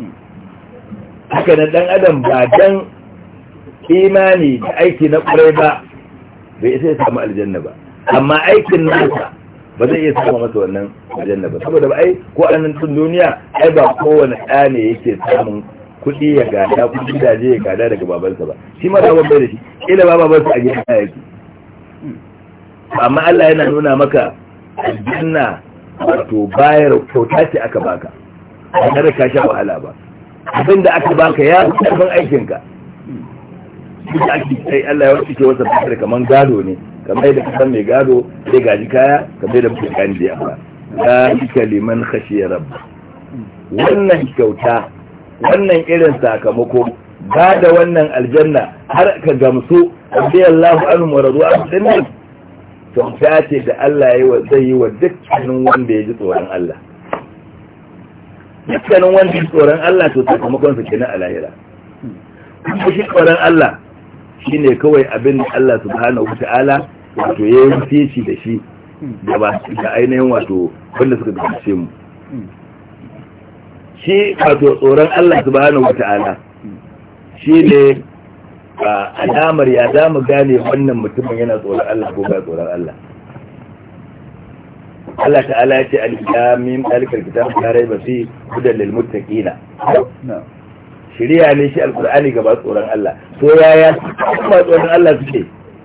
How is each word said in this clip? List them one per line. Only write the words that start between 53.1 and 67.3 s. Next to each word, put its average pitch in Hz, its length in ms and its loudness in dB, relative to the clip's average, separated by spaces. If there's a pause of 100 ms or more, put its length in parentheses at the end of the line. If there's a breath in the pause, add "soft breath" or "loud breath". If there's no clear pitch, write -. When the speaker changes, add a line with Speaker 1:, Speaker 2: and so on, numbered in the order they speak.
Speaker 1:
ce 139 160 -4
da 123 160 -4
Allah 139 320 2
ya 123 80 4
yi 131 80 2
wa, 120 240 2
zai 135 160 2
yi 131 80 0
wa 123 160 2
dukkanin 131 800 -4
wanda 127 240 0
ya 107 100 -2
ji 113 140 -8
tsoron 92 320 -6
Allah. 90 320 -8 (1800)
Dukkanin 185 480 0
wanda 185 240 2
ya 165 80 -4
ji 156 40 -6
tsoron 156 320 2
Allah, 175 320 2
to, 127 120 0
sakamakonsa 127 640 -2
kenan 120 240 -4
a 98 60 -8
lahira. 90 320 -8 (1120 loud breath)
Kuma 185 240 -4
shi 185 160 -2
tsoron 165 320 2
Allah 160 420 2 (580)
shi 135 200 -8
ne 143 200 2
kawai 147 340 4
abin 127 280 -2
da 131 120 -4
Allah 123 320 0
subhanahu 117 420 -4
wa 110 120 -6
ta'ala, 135 400 0 (400)
wato, - 260 -4